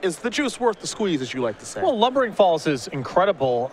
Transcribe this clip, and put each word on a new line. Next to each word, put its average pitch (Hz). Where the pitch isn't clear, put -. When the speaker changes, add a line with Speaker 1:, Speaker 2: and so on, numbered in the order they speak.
Speaker 1:
is 180
the 233
juice 277
worth 233
the -
squeeze, 170
as 127
you 127
like 113
to -
say? -
Speaker 2:
Well, 302
Lumbering 247
Falls 170
is 143
incredible, 139